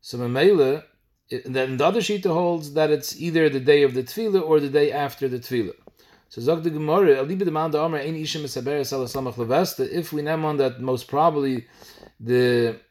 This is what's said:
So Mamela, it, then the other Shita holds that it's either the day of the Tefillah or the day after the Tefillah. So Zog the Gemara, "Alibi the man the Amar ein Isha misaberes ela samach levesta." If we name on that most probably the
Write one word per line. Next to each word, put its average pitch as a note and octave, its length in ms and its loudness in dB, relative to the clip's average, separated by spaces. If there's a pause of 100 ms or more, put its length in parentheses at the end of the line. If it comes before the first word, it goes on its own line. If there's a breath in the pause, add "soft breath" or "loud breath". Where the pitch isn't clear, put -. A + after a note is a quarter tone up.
So - 180 -12
Mamela, C#3 640 2 (480)
it, B2+ 200 -10
then C3 260 -2
the C#3+ 80 2
other G3 140 2
Shita G3+ 280 -2
holds E3 460 0
that D3+ 180 2
it's - 280 -4
either D#3+ 300 2
the C3+ 100 -2
day C#3+ 220 6
of C3 140 4
the B2+ 80 -2
Tefillah F#3+ 440 -2
or D#3 120 4
the C#3+ 100 -2
day D3 220 2
after C#3+ 360 -4
the B2 120 -4
Tefillah. A#2 340 -4 (560 soft breath)
So - 120 -14
Zog D#3+ 200 0
the E3 80 -2
Gemara, D#3 480 4
"Alibi E3+ 260 -2
the F3 60 0
man D#3 220 -2
the D3+ 100 0
Amar D#3+ 200 -2
ein D#3+ 140 -6
Isha D#3 220 -6
misaberes C#3 560 -6
ela B2+ 120 -4
samach A#2+ 280 -6
levesta." C3 580 -2
If E3 220 -6
we D3 80 -4
name D#3 240 -4
on D3+ 120 -2
that B2+ 220 0
most B2+ 280 -4
probably C#3 580 0 (540 loud breath)
the A#2+ 600 2 (120)